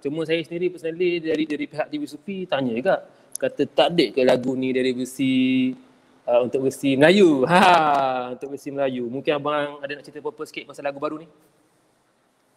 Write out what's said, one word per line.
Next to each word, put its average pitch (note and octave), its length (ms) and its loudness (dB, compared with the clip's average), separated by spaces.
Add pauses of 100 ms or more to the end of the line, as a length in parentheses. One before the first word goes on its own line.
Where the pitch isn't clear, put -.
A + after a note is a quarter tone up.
Cuma D3+ 240 -4
saya E3 160 -2
sendiri E3+ 240 -4
personally E3+ 560 -4
dari, D#3 240 -2
dari D3 160 -6
pihak D3 240 -6
T D3+ 80 -8
V D3 80 -8
Sufi F#3 400 -10
tanya B2+ 320 -2
juga, D#3 240 0 (420)
kata C3 240 -2
tak - 240 2
ada E3+ 180 2
ke B2+ 140 0
lagu B2+ 320 2
ni C3 160 -4
dari B2+ 240 0
versi, B2+ 360 -2 (920)
uh, A#2+ 160 4
untuk B2+ 220 -2
versi C3+ 320 -2
Melayu? D#3 480 6
<laughs> C#3 80 0
Ha, F3+ 80 6 (760)
untuk C#3 220 -12
versi C#3 160 -12
Melayu. C3 400 -4
Mungkin C3+ 240 -2
abang D3 480 -4
ada C#3 100 -10
nak C#3 100 -12
cerita D3+ 200 -18
apa-apa D3 220 -10
sikit D3 200 -14
pasal C#3+ 180 -16
lagu C#3+ 140 -6
baru D3+ 220 -8
ni? E3 100 -20 (1300)